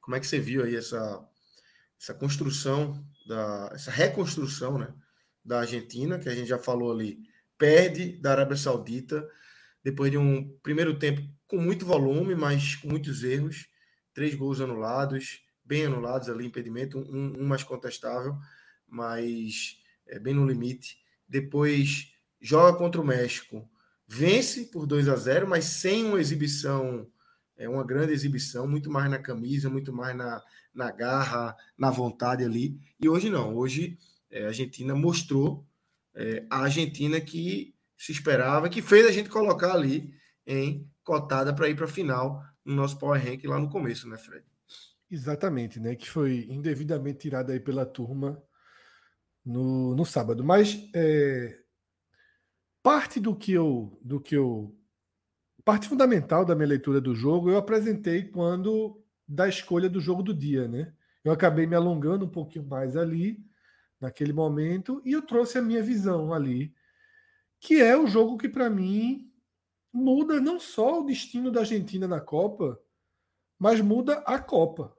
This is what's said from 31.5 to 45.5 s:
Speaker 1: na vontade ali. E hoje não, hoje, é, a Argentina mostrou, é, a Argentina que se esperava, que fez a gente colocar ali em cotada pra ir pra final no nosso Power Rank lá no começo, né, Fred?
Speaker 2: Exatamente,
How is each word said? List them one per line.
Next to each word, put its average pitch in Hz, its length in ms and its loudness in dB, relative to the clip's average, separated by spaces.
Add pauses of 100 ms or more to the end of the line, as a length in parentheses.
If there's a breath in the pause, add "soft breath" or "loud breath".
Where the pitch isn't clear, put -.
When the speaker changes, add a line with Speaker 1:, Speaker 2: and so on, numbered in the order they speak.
Speaker 1:
na 131 120 4
vontade 123 540 -2
ali. 120 340 -2 (220 loud breath)
E 156 80 4
hoje 190 220 2
não, 117 240 -2
hoje, 139 420 -2 (340 soft breath)
é, 101 140 -8
a 107 40 -2
Argentina 127 460 -6
mostrou, 147 680 0 (500)
é, 110 360 -6
a 131 120 0
Argentina 147 580 0
que 170 540 -6 (220)
se - 140 -14
esperava, 143 580 2
que 202 140 -4
fez 214 240 12
a 214 60 8
gente 202 180 0
colocar 190 420 2
ali 147 400 2 (340 loud breath)
em 135 440 -4 (140)
cotada 143 500 0
pra 151 140 2
ir 151 80 0
pra 160 100 -4
final 139 560 -2 (220 loud breath)
no 143 100 -4
nosso 139 240 0
Power 139 240 2
Rank 123 220 -6
lá 139 140 -2
no 147 120 -2
começo, 127 380 -4
né, 110 100 -14
Fred? - 260 -18 (640 loud breath)
Speaker 2:
Exatamente, 147 680 -4